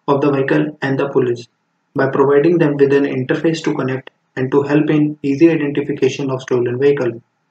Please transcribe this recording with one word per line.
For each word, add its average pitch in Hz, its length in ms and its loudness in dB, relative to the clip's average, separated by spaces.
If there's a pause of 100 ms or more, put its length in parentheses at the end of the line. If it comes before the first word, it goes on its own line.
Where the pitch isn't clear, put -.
of 139 140 0
the 143 100 2
vehicle 151 500 -2
and 135 160 -2
the 139 120 -2
police 123 380 -2 (480)
by 139 140 0
providing 143 480 4
them 147 200 0
with 139 160 2
an 139 100 2
interface 139 600 -2
to 151 100 -2
connect 131 360 -6 (260)
and 131 160 -4
to 143 120 2
help 147 260 0
in 151 340 0
easy 139 260 4
identification 143 800 -2
of 127 120 -4
stolen 123 360 -2
vehicle. 131 440 0 (300)